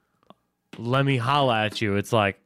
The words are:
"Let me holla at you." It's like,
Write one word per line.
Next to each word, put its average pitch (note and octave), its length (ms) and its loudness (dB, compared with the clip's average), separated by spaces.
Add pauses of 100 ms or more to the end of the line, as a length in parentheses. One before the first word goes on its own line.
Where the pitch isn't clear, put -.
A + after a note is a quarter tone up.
(800)
"Let B2 260 0
me C#3 120 0
holla B2 480 0
at G#2 160 -4
you." G2+ 160 0
It's G2+ 160 -4
like, G2+ 340 2